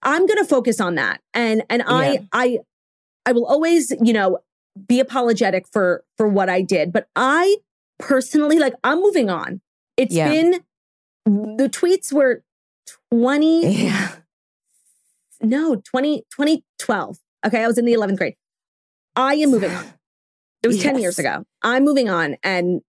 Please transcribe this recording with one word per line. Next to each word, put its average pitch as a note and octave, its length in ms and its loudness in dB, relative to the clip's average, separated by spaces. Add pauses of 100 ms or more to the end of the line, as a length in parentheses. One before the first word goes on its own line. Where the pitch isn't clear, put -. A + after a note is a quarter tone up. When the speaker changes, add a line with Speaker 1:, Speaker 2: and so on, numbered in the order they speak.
Speaker 1:
I'm D#4 220 2
gonna G4+ 180 2
focus B3 380 0
on F3+ 140 -2
that. A2+ 260 -4 (120)
And, A3 360 -2
and A#3+ 140 -2
I, C4 280 0
Speaker 2:
Yeah. C4+ 80 -2 (140)
Speaker 1:
I, B3 240 0 (680)
I B3+ 60 2
will A#3+ 140 0
always, D#4 460 2 (120)
you A#3 80 4
know, G3+ 280 0 (480)
be B3 120 4
apologetic A3+ 720 0
for, F3+ 320 0 (140)
for G#3+ 100 2
what G3 220 0
I F#3 120 0
did. F3+ 300 -2
But G#3+ 240 -2
I E4+ 420 2 (400)
personally, D4 640 0
like, C4+ 140 0 (100)
I'm D4+ 180 0
moving F4+ 280 2
on. F3 320 -8 (340)
It's C4+ 180 0
Speaker 2:
Yeah. G#3 160 2
Speaker 1:
been, D#4+ 220 2 (760)
the G#3+ 460 0
tweets F4+ 400 -2
were C4+ 320 0 (680)
twenty, C#4 760 2
Speaker 2:
Yeah. - 260 -4 (1300)
Speaker 1:
no, C4+ 360 0
twenty, C4+ 460 -4 (100)
twenty D4 300 -2 (160)
twelve. F#3 380 -4 (280)
Okay, A3 180 0
I A#3 40 0
was A#3 100 0
in A#3+ 80 2
the A#3+ 80 2
eleventh G3+ 260 0
grade. D#3+ 160 -4 (800)
I C4+ 200 0
am D4+ 160 2
moving F#3+ 200 0
on. F3 140 -10 (760)
It A3+ 40 2
was A3 140 0
ten C#4 180 0
years F3+ 180 -2
Speaker 2:
Yes. - 20 -4
Speaker 1:
ago. A2+ 240 -4 (180)
I'm B3+ 220 2
moving C4+ 260 2
on, E3 340 -2
and, F3+ 460 -2